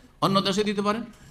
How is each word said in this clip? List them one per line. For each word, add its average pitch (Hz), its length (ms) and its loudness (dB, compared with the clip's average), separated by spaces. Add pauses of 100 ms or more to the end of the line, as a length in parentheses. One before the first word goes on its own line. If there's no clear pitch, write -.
(220)
অন্য 190 200 4
দেশে 196 220 0
দিতে 208 180 -2
পারেন, 208 220 -2 (280)